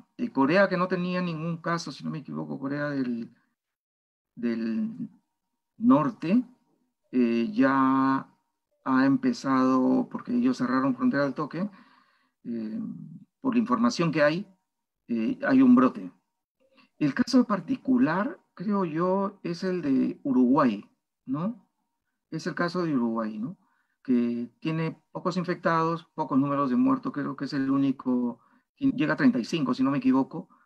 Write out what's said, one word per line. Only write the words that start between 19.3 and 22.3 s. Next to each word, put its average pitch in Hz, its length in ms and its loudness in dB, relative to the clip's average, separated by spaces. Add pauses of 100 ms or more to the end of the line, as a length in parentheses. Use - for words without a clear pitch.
es 170 220 -6
el 180 180 -2
de 131 400 0
Uruguay, 127 680 2 (380)
¿no? 170 400 -6 (640)